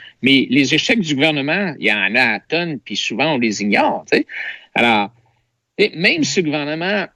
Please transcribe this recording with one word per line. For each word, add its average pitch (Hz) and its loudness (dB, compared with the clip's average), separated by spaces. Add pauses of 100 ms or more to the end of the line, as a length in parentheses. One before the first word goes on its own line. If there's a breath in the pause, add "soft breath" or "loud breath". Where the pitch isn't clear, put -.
(220 loud breath)
mais 135 4
les 135 2
échecs 220 2
du 151 0
gouvernement, 156 0
il 101 -2
y 107 2
en 104 -2
a 123 2
à 101 -6
tonnes, 165 -4
puis - -10
souvent, 139 -2
on - -2
les 113 -2
ignore, 104 0
tu - 4
sais. 311 -2 (480 loud breath)
Alors, 110 2 (680)
et 208 2
même 240 0
si - 0
le 165 -2
gouvernement 160 -2 (100)